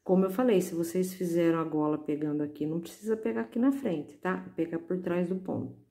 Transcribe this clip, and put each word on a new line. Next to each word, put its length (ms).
Como 220
eu 60
falei, 320
se 120
vocês 400
fizeram 460
a 40
gola 340
pegando 460
aqui, 220
não 140
precisa 380
pegar 240
aqui 180
na 140
frente, 440
tá? 380
Pega 240
por 220
trás 260
do 80
ponto. 400